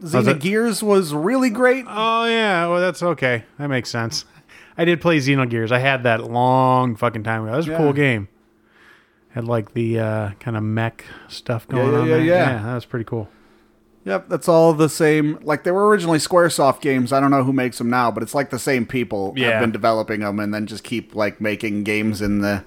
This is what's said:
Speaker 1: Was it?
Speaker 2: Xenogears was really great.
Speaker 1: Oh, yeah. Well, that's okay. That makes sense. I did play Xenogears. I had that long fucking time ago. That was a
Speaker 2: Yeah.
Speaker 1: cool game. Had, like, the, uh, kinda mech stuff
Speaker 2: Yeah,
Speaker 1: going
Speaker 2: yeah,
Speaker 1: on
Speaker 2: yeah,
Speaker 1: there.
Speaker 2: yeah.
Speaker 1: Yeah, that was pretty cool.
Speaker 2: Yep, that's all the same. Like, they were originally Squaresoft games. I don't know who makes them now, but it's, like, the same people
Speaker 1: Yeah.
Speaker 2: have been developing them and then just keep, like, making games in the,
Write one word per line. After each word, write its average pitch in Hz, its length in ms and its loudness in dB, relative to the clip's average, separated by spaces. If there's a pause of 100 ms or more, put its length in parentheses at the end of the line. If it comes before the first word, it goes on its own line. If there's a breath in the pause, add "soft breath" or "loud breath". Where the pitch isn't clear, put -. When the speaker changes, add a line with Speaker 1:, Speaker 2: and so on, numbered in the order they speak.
Speaker 1:
Was 170 140 -6
it? 123 100 4
Speaker 2:
Xenogears 190 580 0
was 196 300 2
really 233 380 0
great. 247 360 2
Speaker 1:
Oh, 226 380 -2
yeah. 214 420 0
Well, 175 140 0
that's 180 220 -2
okay. 131 420 0 (140)
That 143 100 -6
makes 127 220 -2
sense. 117 340 -6 (540 loud breath)
I 170 80 2
did 170 160 0
play 170 160 2
Xenogears. 123 520 0
I 123 100 2
had 135 240 0
that 113 260 2
long 127 680 2
fucking 113 260 -2
time 113 200 -4
ago. 110 100 -6
That 123 60 -2
was 165 100 -4
a 156 40 -6
Speaker 2:
Yeah. 160 40 -4
Speaker 1:
cool 151 160 2
game. 131 360 0 (1040 soft breath)
Had, 120 120 -8
like, 117 300 -4
the, 113 260 -2
uh, 107 380 -4
kinda 113 240 -6
mech 110 420 -4 (240 loud breath)
stuff - 400 -8
Speaker 2:
Yeah, 135 80 -6
Speaker 1:
going 131 160 2
Speaker 2:
yeah, 147 60 2
Speaker 1:
on - 100 0
Speaker 2:
yeah, 160 80 2
Speaker 1:
there. 160 80 2
Speaker 2:
yeah. 170 260 4
Speaker 1:
Yeah, 117 160 -4
that 123 80 -6
was 120 120 -6
pretty 117 180 -6
cool. 110 240 -8 (760 soft breath)
Speaker 2:
Yep, 190 220 -4
that's 170 200 -2
all 165 240 6
the 156 160 2
same. 151 540 2
Like, 147 220 -2
they 180 80 0
were 202 160 2
originally 170 300 2
Squaresoft 156 640 2
games. 131 320 0
I 135 80 2
don't 139 100 2
know 139 120 4
who 131 100 0
makes 127 260 -2
them 120 120 -2
now, 123 200 2
but 110 120 -6
it's, 110 120 -8
like, 139 160 -2
the 131 80 -6
same 127 280 0
people 104 500 -4
Speaker 1:
Yeah. 123 160 0
Speaker 2:
have 110 80 2
been 117 120 0
developing 110 480 0
them 104 200 -4
and 104 140 -4
then 107 120 -4
just 104 180 -14
keep, - 300 -8
like, 101 260 -4
making 104 440 -4
games 107 380 -2
in 104 180 0
the, 101 260 -2